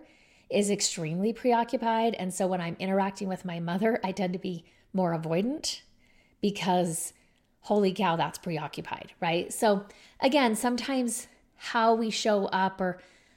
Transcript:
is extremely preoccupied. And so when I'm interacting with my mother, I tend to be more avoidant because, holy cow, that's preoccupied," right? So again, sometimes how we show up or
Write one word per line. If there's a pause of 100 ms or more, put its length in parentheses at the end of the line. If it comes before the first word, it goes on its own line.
(500)
is
extremely
preoccupied.
And
so
when
I'm
interacting
with
my
mother,
I
tend
to
be (280)
more
avoidant (600)
because, (480)
holy
cow,
that's
preoccupied,"
right?
So (360)
again,
sometimes (280)
how
we
show
up
or (360)